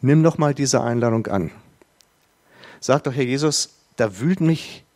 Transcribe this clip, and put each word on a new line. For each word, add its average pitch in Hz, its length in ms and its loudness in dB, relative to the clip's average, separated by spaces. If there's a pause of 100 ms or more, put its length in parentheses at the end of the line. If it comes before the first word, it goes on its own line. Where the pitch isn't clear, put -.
nimm 147 220 4
doch 160 160 2
mal 147 160 0
diese 131 280 0
Einladung 117 440 0
an. 90 240 -4 (1300)
Sag 135 240 0
doch, 139 100 -6
„Herr 135 120 -2
Jesus, 143 460 -2 (260)
da 104 240 -2
wühlt 175 200 0
mich 160 440 -2 (120)